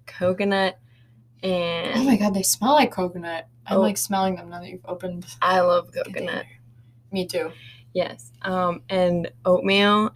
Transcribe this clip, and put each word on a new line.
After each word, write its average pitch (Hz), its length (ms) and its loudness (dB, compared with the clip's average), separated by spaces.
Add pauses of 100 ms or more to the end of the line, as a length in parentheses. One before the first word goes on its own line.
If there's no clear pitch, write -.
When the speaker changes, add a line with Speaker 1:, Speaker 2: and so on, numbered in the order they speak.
Speaker 1:
coconut 190 720 0 (640)
and 175 580 -2
Speaker 2:
Oh 262 40 2
my 262 120 4
God, 202 180 2
they 190 80 -2
smell 247 320 0
like 285 180 4
coconut. 175 540 -6 (200)
I'm, 196 120 0
Speaker 1:
Oh. - 20 4
Speaker 2:
like, 202 160 2
smelling 190 400 -2
them 175 140 -14
now 175 100 -14
that 175 80 -16
you've 180 160 -16
opened 180 420 -10 (140)
Speaker 1:
I 180 200 2
love 175 320 2
Speaker 2:
the - 120 -6
container. 180 220 -8
Speaker 1:
coconut. - 200 -6 (680)
Speaker 2:
Me 185 140 -4
too. 165 260 -6 (400)
Speaker 1:
Yes. - 380 -6 (120)
Um, 180 460 -2
and 175 420 0 (140)
oatmeal 202 720 4